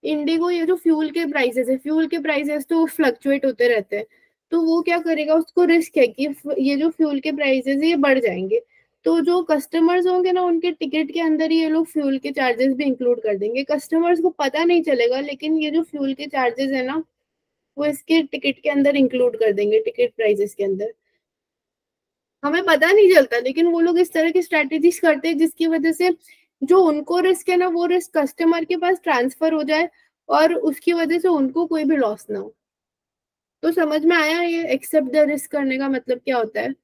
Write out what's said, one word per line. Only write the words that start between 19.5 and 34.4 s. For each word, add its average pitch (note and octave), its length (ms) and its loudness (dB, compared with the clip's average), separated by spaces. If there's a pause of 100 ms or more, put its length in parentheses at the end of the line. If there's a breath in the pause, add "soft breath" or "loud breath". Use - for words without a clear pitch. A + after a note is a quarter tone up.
देंगे, G#3 280 2
ticket A#3+ 360 -2
prices G#3 380 0
के G3+ 100 -4
अंदर। G3 280 -6 (1500)
हमें D4+ 200 0
पता D#4+ 280 2
नहीं G4 220 8
चलता, C4+ 260 4
लेकिन C4+ 280 0
वो E4+ 120 0
लोग E4 200 2
इस F4 140 2
तरह E4 180 2
की F4+ 100 0
strategies D#4 580 0
करते D#4+ 280 2
हैं E4 100 -2
जिसकी E4 300 0
वजह D#4+ 260 0
से F4+ 160 0 (520 soft breath)
जो F4 220 4
उनको D#4 380 0
risk F#4 280 0
है F4+ 80 2
ना, F4+ 120 2
वो E4+ 180 -2
risk F4 300 -2
customer E4 480 0
के F4 120 -4
पास F4 260 0
transfer C4+ 500 0
हो D4+ 120 -2
जाए D#4 240 0 (400)
और D#4+ 240 4 (100)
उसकी D#4 320 -2
वजह E4 240 0
से F4+ 100 0
उनको D#4 380 0
कोई D#4+ 180 -2
भी D4 120 2
loss G#3+ 320 -4
ना G3+ 100 -6
हो। G3+ 140 -14 (1120)
तो D#4+ 80 0
समझ D#4 340 0
में E4+ 120 4
आया D#4+ 240 0